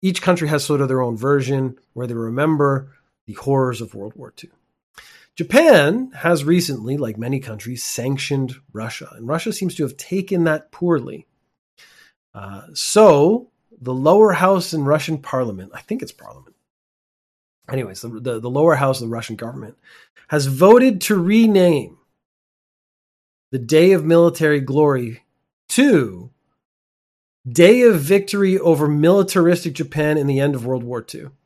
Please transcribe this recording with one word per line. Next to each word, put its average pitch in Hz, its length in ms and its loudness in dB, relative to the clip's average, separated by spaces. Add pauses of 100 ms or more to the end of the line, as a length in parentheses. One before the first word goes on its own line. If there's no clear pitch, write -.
Each 185 200 -2
country 175 260 0
has 147 160 -2
sort 147 160 -2
of 139 80 -2
their 131 140 -2
own 120 140 -6
version 131 600 -2 (160)
where 123 140 -10
they 120 80 -8
remember 139 840 -2 (300)
the 107 80 -16
horrors 131 460 -2
of 110 140 -14
World 107 220 -16
War 151 160 -20
Two. - 160 -20 (880)
Japan 226 760 4
has 165 320 -2
recently, 143 520 -2
like 113 200 -6
many 127 220 -6
countries, 117 460 -12
sanctioned 131 720 -6 (180)
Russia, 110 400 -12
and 113 160 -16
Russia 165 240 -4
seems 180 240 -6
to 156 80 -2
have 139 120 -10
taken 180 480 -4
that 156 280 -4
poorly. 160 540 -4 (1080)
Uh, 98 280 -18 (120)
so 202 760 4 (300)
the 127 140 -8
lower 185 380 4
house 185 420 0
in 151 100 -2
Russian 147 340 -2
parliament, 113 540 -8
I - 80 -20
think - 220 -8
it's - 100 -16
parliament. - 440 -20 (1120)
Anyways, 113 300 -8
the, 120 80 -14
the, 117 320 -10
the 120 100 -10
lower 151 240 4
house 135 260 -2
of 117 80 -8
the 117 60 -8
Russian 113 220 -12
government 117 400 -14 (520)
has 147 180 -2
voted 196 560 4
to 214 140 -2
rename 180 800 2 (1500)
the 131 60 -4
Day 156 340 4
of 165 120 0
Military 165 560 4
Glory 131 640 -2 (460)
to 127 600 2 (1160)
Day 180 340 6
of 214 180 4
Victory 196 580 0
over 151 300 2
Militaristic 175 840 2
Japan 151 460 -2
in 143 80 -2
the 135 140 0
End 143 140 0
of 117 120 -8
World 127 180 -4
War 120 160 -10
Two. 139 320 -18 (140)